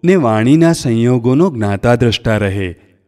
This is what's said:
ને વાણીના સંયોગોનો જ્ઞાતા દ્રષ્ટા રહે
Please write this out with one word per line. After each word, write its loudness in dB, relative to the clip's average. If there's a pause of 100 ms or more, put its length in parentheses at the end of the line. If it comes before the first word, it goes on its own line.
ને 4
વાણીના 2
સંયોગોનો 0
જ્ઞાતા -2
દ્રષ્ટા -2
રહે -4 (320)